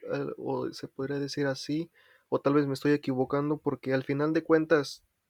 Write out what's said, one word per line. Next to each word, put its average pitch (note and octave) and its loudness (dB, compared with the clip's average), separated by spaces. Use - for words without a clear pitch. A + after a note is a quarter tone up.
al, C#3 -4
o B2+ -4
se - -12
podría C3+ -6
decir C#3+ -2
así, D3 -4
o C3 0
tal C#3 2
vez D3 4
me C#3 -2
estoy C#3+ 2
equivocando, C#3+ 0
porque C3 -4
al C3+ 0
final D3 0
de D#3+ 2
cuentas, D#3+ 2